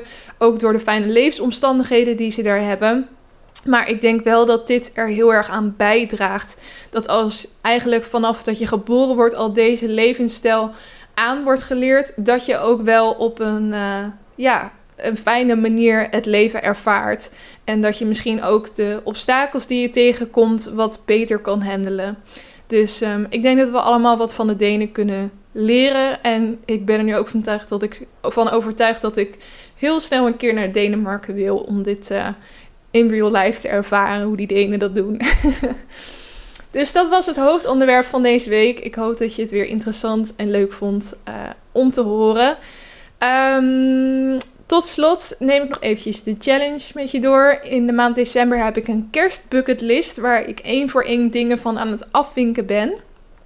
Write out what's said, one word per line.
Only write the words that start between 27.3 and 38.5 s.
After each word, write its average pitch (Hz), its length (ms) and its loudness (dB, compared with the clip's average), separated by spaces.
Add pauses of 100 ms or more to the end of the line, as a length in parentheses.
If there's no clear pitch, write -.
overtuigd 214 300 -4
dat 202 140 -4
ik, 214 240 -8 (140)
van - 280 0
overtuigd 226 520 0
dat 214 160 -6
ik 202 200 -4 (380)
heel 311 240 0
snel 254 280 0
een 233 100 -2
keer 240 160 0
naar 208 180 -2
Denemarken 208 600 -2
wil 196 240 -2
om 202 260 -4
dit, 202 280 -6
eh, 196 160 -4 (640)
in 233 180 4
real 214 220 2
life 214 300 0
te - 60 -6
ervaren, 202 580 0
hoe 214 120 -2
die 202 100 -4
Denen 202 320 0
dat 196 160 -2
doen. 214 260 -2
<laughs> 254 80 0 (1400)
Dus 285 200 -2
dat 349 180 2
was 359 160 4
het 339 100 -4
hoofdonderwerp 262 720 4
van 254 180 -2
deze 240 260 2
week. 220 300 2